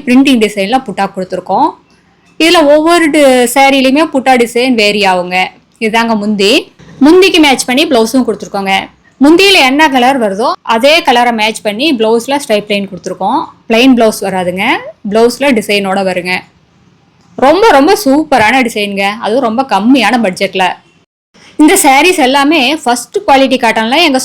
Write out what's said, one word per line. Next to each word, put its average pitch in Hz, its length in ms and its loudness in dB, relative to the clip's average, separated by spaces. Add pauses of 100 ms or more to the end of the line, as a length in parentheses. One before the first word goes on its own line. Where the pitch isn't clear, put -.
பிரிண்டிங் 262 400 2
டிசைன்ல 202 320 -2 (100)
புட்டா 196 180 -6 (100)
கொடுத்துருக்கோம். 185 520 -4 (800)
இதுல 349 160 4 (140)
ஒவ்வொரு 330 400 2
டி-, 302 100 4 (300)
சாரிலையுமே 269 500 2 (100)
புட்டா 262 280 0
டிசைன் 240 380 -2
வேரி 208 300 0
ஆகுங்க. 180 280 -2 (480)
இதாங்க 226 360 0
முந்தி. 208 300 0 (540)
முந்திக்கு 359 400 4
மேட்ச் 262 240 0
பண்ணி 262 200 0
பிளவுஸும் 233 380 0
கொடுத்துருக்கோங்க. 190 480 -4 (480)
முந்தியில 370 340 4 (120)
என்ன 302 260 2
கலர் 254 260 2
வருதோ 208 260 -2 (280)
அதே 277 180 2 (140)
கலரை 240 320 2
மேட்ச் 214 260 -4
பண்ணி 220 220 -4 (100)
பிளவுஸ்ல 233 460 -2
ஸ்ட்ரைப் 208 300 -4
லைன் 196 180 -6
கொடுத்துருக்கோம். 190 500 -6 (280)
பிளெயின் 240 280 4
பிளவுஸ் 220 300 0
வராதுங்க, 185 380 -4 (440)
பிளவுஸ்ல 240 480 0
டிசைனோட 196 500 -2
வருங்க. 180 260 -4 (1120)
ரொம்ப 359 200 4 (120)
ரொம்ப 370 280 2
சூப்பரான 262 600 0
டிசைனுங்க, 202 360 -4 (220)
அதுவும் 240 220 -2
ரொம்ப 233 160 -2 (100)
கம்மியான 226 500 2
பட்ஜெட்ல. 190 420 -4 (960)
இந்த 320 200 4
சாரீஸ் 302 440 2
எல்லாமே 277 340 0 (220)
ஃபர்ஸ்ட் 247 420 -4
குவாலிட்டி 269 380 2
காட்டன்ல 226 340 -2 (100)
எங்க 262 180 0